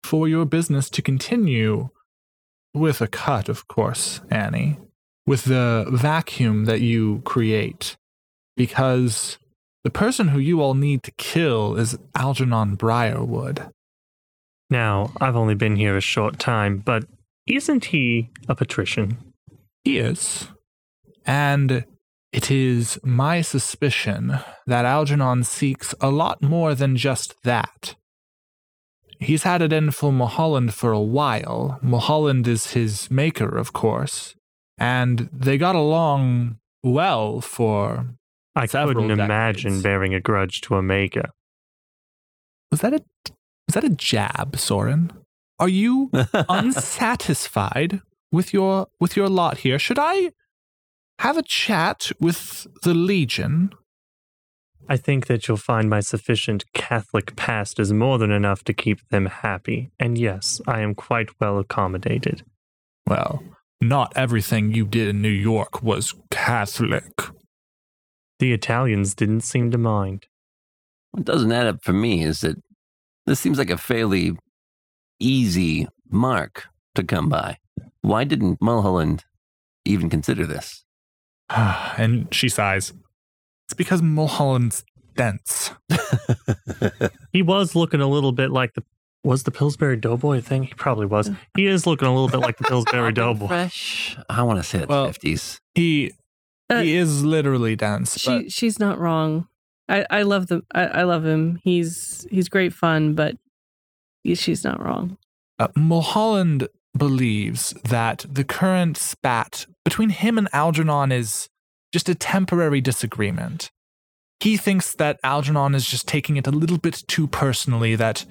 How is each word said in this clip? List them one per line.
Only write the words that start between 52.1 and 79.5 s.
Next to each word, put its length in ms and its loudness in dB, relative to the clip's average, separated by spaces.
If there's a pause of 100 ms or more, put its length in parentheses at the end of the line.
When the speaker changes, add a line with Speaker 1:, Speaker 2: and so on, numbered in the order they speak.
Speaker 1:
with 460 -2 (160)
the 120 4
Legion? 760 2 (1160)
Speaker 2:
I 100 2
think 300 0
that 200 0
you'll 80 2
find 320 2
my 120 2
sufficient 640 -2 (100)
Catholic 600 -4
past 440 -4
is 120 2
more 260 2
than 120 2
enough 340 0
to 100 -2
keep 340 -2
them 180 2
happy. 720 -6
And 200 0
yes, 480 -2
I 140 -2
am 140 -2
quite 360 -4 (100)
well 180 2
accommodated. 840 -2 (640)
Speaker 1:
Well, 360 -2 (380)
not 340 2
everything 600 0
you 100 2
did 240 0
in 140 0
New 80 2
York 520 0
was 320 -2 (160)
Catholic. 840 -2 (1300)
Speaker 2:
The 120 2
Italians 640 0
didn't 260 0
seem 300 -2
to 80 0
mind. 480 -2 (840)
Speaker 3:
What 120 -6
doesn't 280 2
add 140 2
up 160 -2
for 120 -2
me 280 2
is 200 0
that 140 -2 (720)
this 140 2
seems 160 0
like 140 0
a 80 -2
fairly 580 0 (800)
easy 680 2 (240)
mark 560 -2 (280)
to 100 0
come 260 0
by. 260 -2 (460)
Why 220 2
didn't 360 0
Mulholland 640 2 (640)